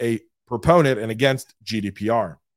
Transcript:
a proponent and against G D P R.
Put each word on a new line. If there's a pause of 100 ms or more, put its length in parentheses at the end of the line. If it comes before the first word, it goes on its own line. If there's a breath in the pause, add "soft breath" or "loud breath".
a (260)
proponent
and
against
G
D
P
R. (180)